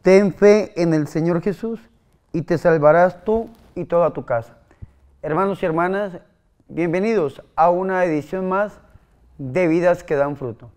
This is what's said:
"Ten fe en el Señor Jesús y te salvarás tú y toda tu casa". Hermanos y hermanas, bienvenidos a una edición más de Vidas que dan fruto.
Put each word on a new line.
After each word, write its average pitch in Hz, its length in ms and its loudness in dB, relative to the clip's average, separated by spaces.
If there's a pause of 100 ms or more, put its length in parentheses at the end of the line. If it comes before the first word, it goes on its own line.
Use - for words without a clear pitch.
"Ten 190 320 4
fe 208 380 4 (100)
en 165 140 2
el 151 120 -2
Señor 170 320 -2
Jesús 214 400 -6 (540)
y 165 80 -2
te 170 160 -2
salvarás 165 640 4
tú 220 240 -2 (280)
y 175 100 -8
toda 170 240 0
tu 139 160 -10
casa". 117 320 -6 (640)
Hermanos 170 400 -4
y 190 60 -2
hermanas, 180 460 -4 (540)
bienvenidos 170 760 -4 (120)
a 165 140 4
una 185 360 -2
edición 175 440 -4
más 196 300 -4 (580)
de 147 300 -2
Vidas 170 360 0
que 156 120 -4
dan 143 200 -2
fruto. 120 420 -12